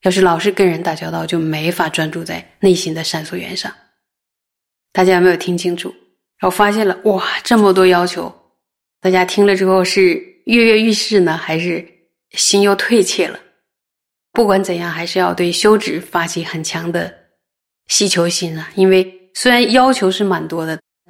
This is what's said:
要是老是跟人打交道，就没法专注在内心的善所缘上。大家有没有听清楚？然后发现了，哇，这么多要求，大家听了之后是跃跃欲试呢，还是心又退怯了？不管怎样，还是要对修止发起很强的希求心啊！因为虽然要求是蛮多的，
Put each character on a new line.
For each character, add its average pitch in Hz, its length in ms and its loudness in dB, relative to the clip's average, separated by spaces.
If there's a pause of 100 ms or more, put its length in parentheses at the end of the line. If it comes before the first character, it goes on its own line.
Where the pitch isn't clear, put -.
要 190 80 2
是 185 100 0
老 170 180 4
是 190 140 -2
跟 196 120 2
人 165 160 2
打 170 140 -4
交 160 160 -10
道， 165 160 -6
就 170 100 -4
没 156 360 -2
法 170 160 -2
专 156 200 -4
注 165 140 -10
在 165 260 -12 (120)
内 190 120 4
心 170 220 -2
的 160 80 -8
善 160 220 -6
所 180 120 -12
缘 180 200 -10
上。 - 180 -10 (1160)
大 185 100 0
家 185 140 4
有 175 40 2
没 185 80 6
有 170 80 2
听 175 220 -4
清 175 180 -4
楚？ 180 160 -12 (460)
然 190 100 0
后 180 80 -4
发 208 140 2
现 214 160 0
了， 180 180 -2
哇， 196 220 0 (160)
这 240 160 2
么 202 140 6
多 185 120 4
要 180 220 4
求， 170 260 -8 (680)
大 185 100 0
家 185 140 2
听 202 200 2
了 202 120 4
之 190 100 0
后 185 180 2
是 185 300 2 (300)
跃 233 200 2
跃 220 160 4
欲 220 120 2
试 208 280 0
呢， 165 160 2
还 165 220 -6
是 170 260 -6 (480)
心 - 300 2
又 202 140 4
退 220 260 2
怯 180 260 -2
了？ - 100 -14 (920)
不 233 140 2
管 196 160 2
怎 185 140 -4
样， 170 140 -6
还 165 140 -8
是 175 140 -4
要 180 160 0
对 175 180 -2
修 214 240 2
止 175 240 -4
发 170 260 -4
起 170 180 -8
很 160 180 -10
强 165 280 -8
的 170 220 -6 (760)
希 - 200 0
求 175 200 0
心 170 280 -6
啊！ 156 200 -14
因 190 120 4
为 185 460 0
虽 - 160 0
然 240 220 4
要 254 200 4
求 202 180 0
是 190 140 -2
蛮 170 220 -2
多 160 180 -8
的， 160 160 -8 (300)